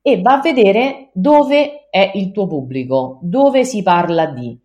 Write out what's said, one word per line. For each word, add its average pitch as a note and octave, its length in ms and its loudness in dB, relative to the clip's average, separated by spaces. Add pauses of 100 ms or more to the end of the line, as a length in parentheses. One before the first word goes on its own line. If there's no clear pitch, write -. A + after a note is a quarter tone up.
e G#3 220 0
va C4 160 4
a - 20 -2
vedere B3+ 720 0
dove C#4+ 760 0
è F#3+ 240 0
il G3 180 -4
tuo G3+ 140 -4
pubblico, C3 760 -6
dove B3+ 460 2
si G#3 160 -6
parla E3+ 440 0
di B2 380 -12